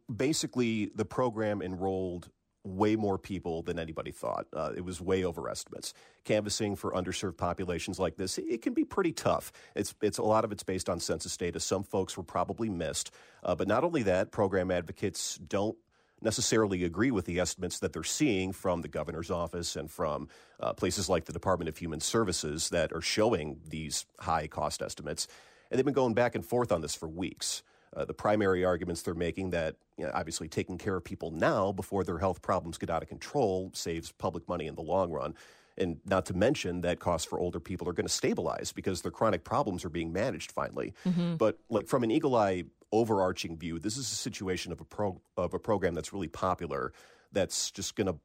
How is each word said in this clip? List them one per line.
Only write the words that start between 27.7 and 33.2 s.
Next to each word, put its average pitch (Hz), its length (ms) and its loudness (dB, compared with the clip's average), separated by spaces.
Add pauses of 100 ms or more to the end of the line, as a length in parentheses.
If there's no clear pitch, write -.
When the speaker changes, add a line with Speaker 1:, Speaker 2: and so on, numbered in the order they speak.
Speaker 1:
Uh, 78 80 0
the - 100 -6
primary 101 500 4
arguments 90 380 2
they're 92 120 -2
making 87 360 -2
that, 82 240 0 (240)
you 78 60 -6
know, - 100 -4
obviously 80 320 -4
taking 90 320 -4
care 98 180 -2
of 87 60 -4
people 85 300 -8
now 101 400 4
before 98 320 -2
their 85 140 -2
health 92 220 0
problems 85 380 -2
get - 100 -6
out 80 140 0
of - 60 -12
control 95 640 0